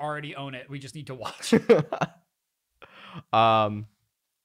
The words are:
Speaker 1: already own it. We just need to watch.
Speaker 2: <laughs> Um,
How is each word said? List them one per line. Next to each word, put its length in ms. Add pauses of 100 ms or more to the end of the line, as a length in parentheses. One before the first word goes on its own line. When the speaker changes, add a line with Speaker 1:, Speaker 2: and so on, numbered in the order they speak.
Speaker 1:
already 360
own 180
it. 160
We 80
just 160
need 140
to 60
watch. 440
Speaker 2:
<laughs> 60 (1700)
Um, 580 (560)